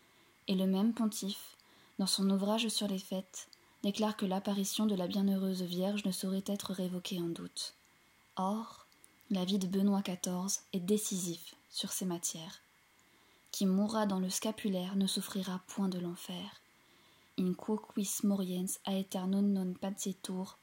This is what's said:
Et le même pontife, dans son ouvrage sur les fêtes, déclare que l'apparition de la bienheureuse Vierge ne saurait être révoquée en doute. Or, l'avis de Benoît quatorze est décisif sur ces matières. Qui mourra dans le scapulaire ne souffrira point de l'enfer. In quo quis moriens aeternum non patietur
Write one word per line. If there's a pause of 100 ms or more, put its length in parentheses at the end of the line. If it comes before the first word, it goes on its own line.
(480)
Et
le
même
pontife, (400)
dans
son
ouvrage
sur
les
fêtes, (340)
déclare
que
l'apparition
de
la
bienheureuse
Vierge
ne
saurait
être
révoquée
en
doute. (600)
Or, (460)
l'avis
de
Benoît
quatorze (120)
est
décisif (160)
sur
ces
matières. (880)
Qui
mourra
dans
le
scapulaire
ne
souffrira
point
de
l'enfer. (800)
In
quo
quis (140)
moriens (180)
aeternum
non
patietur